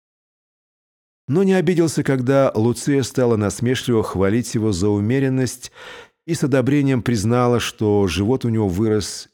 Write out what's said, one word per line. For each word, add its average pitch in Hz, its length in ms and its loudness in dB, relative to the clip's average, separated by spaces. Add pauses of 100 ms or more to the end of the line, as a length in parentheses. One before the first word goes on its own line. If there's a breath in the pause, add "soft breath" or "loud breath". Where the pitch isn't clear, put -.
(1300)
Но 165 160 2
не 190 100 4
обиделся, 170 500 0
когда 135 500 2
Луция 120 500 0
стала 120 340 0
насмешливо 113 680 0
хвалить 104 500 -2
его 110 200 0
за 95 160 0
умеренность 131 800 -2 (540 loud breath)
и 165 80 -4
с - 100 -2
одобрением 135 600 2
признала, 120 580 2
что 104 460 0
живот 101 360 -2
у 120 60 -2
него 110 180 0
вырос 107 680 -2